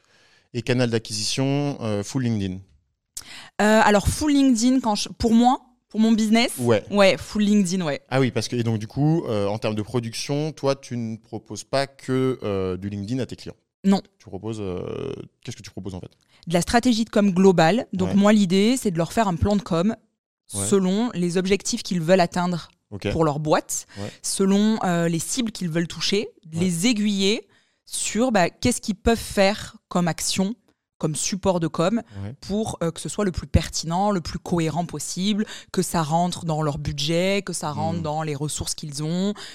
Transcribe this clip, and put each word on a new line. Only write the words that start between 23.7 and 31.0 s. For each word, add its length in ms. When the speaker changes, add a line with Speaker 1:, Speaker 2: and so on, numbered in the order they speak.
Speaker 1:
Ouais. 140
Speaker 2:
selon, 600
euh, 240
les 120
cibles 320
qu'ils 180
veulent 180
toucher, 420
Speaker 1:
Ouais. 60
Speaker 2:
les 280
aiguiller 600
sur, 480
bah, 160
qu'est-ce 320
qu'ils 140
peuvent 220
faire 600
comme 200
action, 480
comme 180